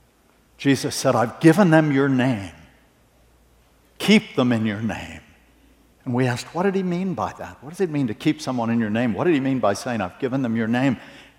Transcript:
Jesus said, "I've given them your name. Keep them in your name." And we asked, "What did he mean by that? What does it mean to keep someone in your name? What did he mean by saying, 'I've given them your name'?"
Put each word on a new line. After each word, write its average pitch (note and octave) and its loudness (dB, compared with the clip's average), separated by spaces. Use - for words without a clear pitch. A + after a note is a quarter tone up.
Jesus C#3 0
said, C3 2
"I've A2+ -2
given D#3+ 6
them D#3 4
your C3+ 2
name. B2 0
Keep - 2
them B2 2
in A2 0
your G#2+ -4
name." E2 -8
And B2+ -6
we B2+ 2
asked, A#2+ -6
"What E3+ -2
did G3 0
he F#3+ -2
mean F3+ -4
by G2 -4
that? F2 -16
What C3 -16
does F3 -8
it F3+ 0
mean C#3+ -2
to G#2+ -4
keep D3+ -2
someone B2 -4
in A#2 2
your A2 0
name? A#2 0
What G2 -4
did F3 2
he C#3+ 2
mean C3+ -2
by G#2 2
saying, A2+ -4
'I've F2+ -8
given C3+ -2
them A2+ -2
your A2+ -2
name'?" B2 0